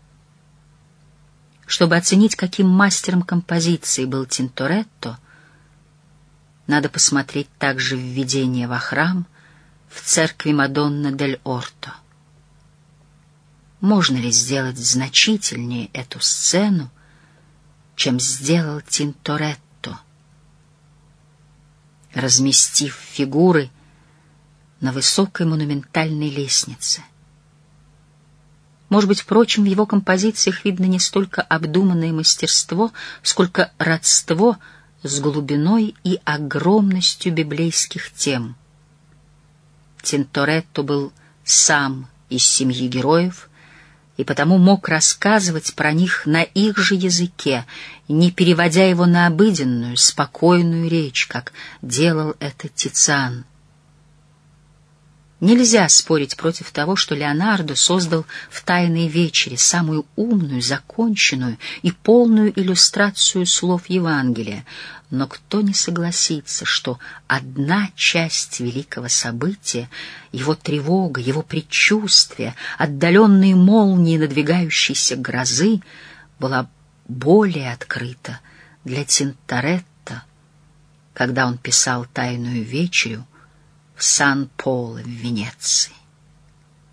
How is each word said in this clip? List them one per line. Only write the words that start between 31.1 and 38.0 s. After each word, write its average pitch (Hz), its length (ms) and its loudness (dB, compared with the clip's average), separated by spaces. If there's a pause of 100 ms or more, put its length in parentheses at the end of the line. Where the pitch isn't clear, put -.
обдуманное 165 720 0
мастерство, 160 800 0 (320)
сколько - 560 0
родство 165 800 2 (460)
с 139 160 -4
глубиной 151 840 0
и 180 220 -2
огромностью 175 1080 0
библейских 160 800 -4